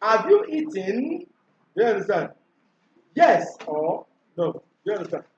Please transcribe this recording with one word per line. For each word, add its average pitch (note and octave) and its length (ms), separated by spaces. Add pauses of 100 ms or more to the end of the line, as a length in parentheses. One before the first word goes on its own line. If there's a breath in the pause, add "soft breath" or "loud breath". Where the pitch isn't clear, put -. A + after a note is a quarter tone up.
Have A3 280
you G4+ 200
eaten? C#4+ 760 (500)
You G3 80
understand? G3 460 (840)
Yes - 500
or D#3 400 (320)
no? E3 240 (220)
You G3+ 100
understand? E3+ 300 (140)